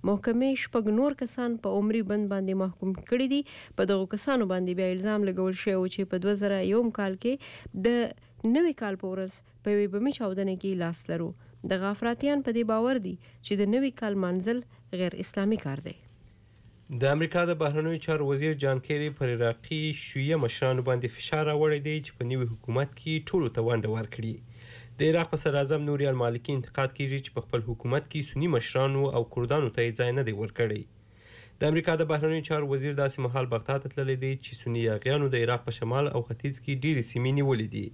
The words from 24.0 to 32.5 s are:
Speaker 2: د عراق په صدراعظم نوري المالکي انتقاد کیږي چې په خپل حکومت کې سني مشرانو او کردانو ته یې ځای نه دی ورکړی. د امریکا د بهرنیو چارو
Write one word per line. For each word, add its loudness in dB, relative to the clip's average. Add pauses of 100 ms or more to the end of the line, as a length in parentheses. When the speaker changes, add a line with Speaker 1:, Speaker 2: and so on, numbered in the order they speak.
Speaker 2:
د 4
عراق 4
په -2
صدراعظم 2
نوري 2
المالکي 0
انتقاد -2
کیږي -2
چې -12
په -6
خپل -2
حکومت -2
کې -4
سني 0
مشرانو 2 (140)
او 2 (140)
کردانو 2
ته 2
یې -2
ځای 2
نه 0
دی -2
ورکړی. -2 (800)
د 4
امریکا 2
د 0
بهرنیو 0
چارو 0